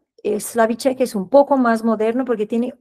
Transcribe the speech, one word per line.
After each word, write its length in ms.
Eh, 160
Slavicek 600
es 140
un 140
poco 280
más 260
moderno 420
porque 220
tiene 340